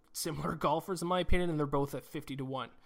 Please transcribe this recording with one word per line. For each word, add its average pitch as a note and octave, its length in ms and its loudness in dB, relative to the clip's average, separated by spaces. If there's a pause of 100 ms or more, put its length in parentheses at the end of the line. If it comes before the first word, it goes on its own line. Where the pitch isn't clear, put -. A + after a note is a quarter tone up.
(140)
similar D#3 420 -4
<laughs> - 0 -
golfers D#3+ 460 0
in E3+ 60 -2
my F3+ 140 2
opinion, F3 280 6
and D#3 100 0
they're D3 60 2
both C#3+ 300 0
at B2 100 -10
fifty C#3 300 -8
to C3+ 100 -6
one. B2+ 240 -6 (160)